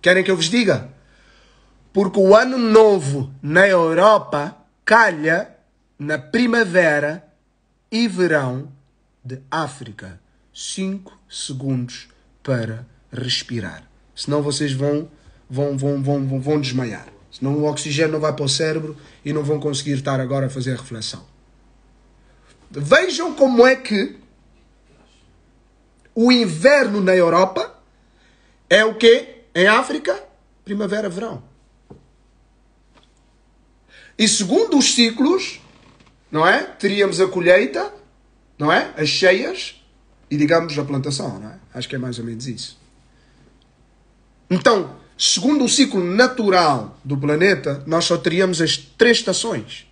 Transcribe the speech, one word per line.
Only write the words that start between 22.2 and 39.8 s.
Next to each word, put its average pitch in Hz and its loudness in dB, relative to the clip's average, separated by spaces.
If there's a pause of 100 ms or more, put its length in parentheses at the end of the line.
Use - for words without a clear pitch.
Vejam 320 0
como 254 4
é 262 4
que 214 -4 (2000)
o 240 4
inverno 208 4
na 185 4
Europa 180 2 (920)
é 214 4
o 220 -2
quê? 240 4 (220)
Em 185 4
África, 269 0 (440)
primavera, 202 -4
verão. 180 -10 (2750)
E 220 2
segundo 294 2
os - 2
ciclos, 262 0 (720)
não 156 0
é? 240 4
Teríamos 196 -2
a 185 4
colheita, 185 2 (640)
não 151 0
é? 226 0
As 151 -2
cheias 262 -2 (480)